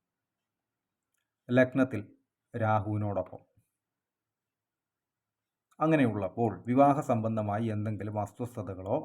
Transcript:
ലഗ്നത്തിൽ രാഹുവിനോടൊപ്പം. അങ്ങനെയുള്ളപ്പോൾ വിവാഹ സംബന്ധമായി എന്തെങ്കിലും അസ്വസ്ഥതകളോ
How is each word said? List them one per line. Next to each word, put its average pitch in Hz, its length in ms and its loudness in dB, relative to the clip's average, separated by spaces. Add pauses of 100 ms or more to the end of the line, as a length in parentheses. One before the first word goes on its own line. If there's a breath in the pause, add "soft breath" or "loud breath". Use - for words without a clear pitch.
(1500)
ലഗ്നത്തിൽ 127 540 2 (520)
രാഹുവിനോടൊപ്പം. 107 880 -2 (2500)
അങ്ങനെയുള്ളപ്പോൾ 113 720 2 (120)
വിവാഹ 135 360 4
സംബന്ധമായി 110 680 -2
എന്തെങ്കിലും 104 500 -4
അസ്വസ്ഥതകളോ 101 880 -6